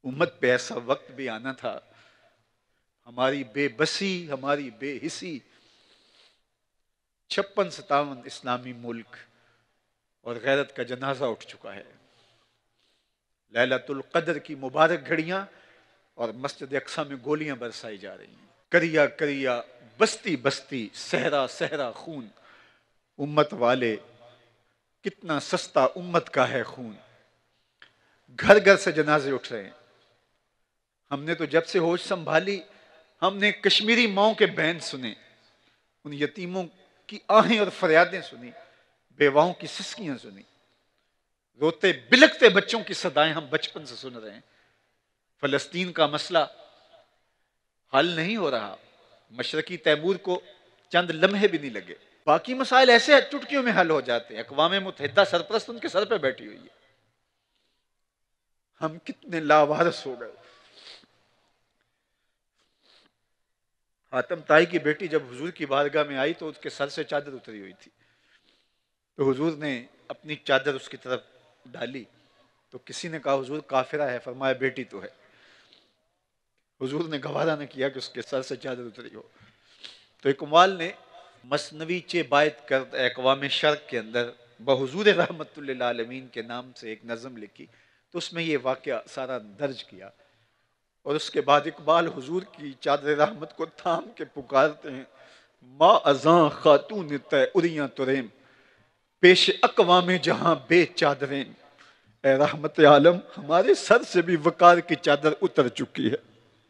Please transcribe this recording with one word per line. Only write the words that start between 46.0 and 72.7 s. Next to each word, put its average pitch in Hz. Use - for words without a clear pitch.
मसला 151
हल 165
नहीं 180
हो 175
रहा, 107
मशरकी 156
तैमूर 160
को 180
चंद 175
लम्हे 196
भी 165
नहीं 139
लगे। 90
बाकी 165
मसाइल 254
ऐसे 247
चुटकियों 277
में 240
हल 180
हो 151
जाते 120
हैं। 110
अक़वाम 151
मुत्तहिदा 190
सरपरस्त 190
उनके 240
सर 202
पे 208
बैठी 131
हुई 104
है। -
हम 160
कितने 175
लावारिस 151
हो 131
गए। 117
हातम 123
ताई 156
की 170
बेटी 151
जब 147
हुजूर 131
की 160
बारगाह 143
में 143
आई 143
तो 165
उसके 147
सर 139
से 151
चादर 143
उतरी 113
हुई 95
थी, -
तो 147
हुजूर 139
ने 139
अपनी 151
चादर 139
उसकी 131
तरफ 123
डाली 120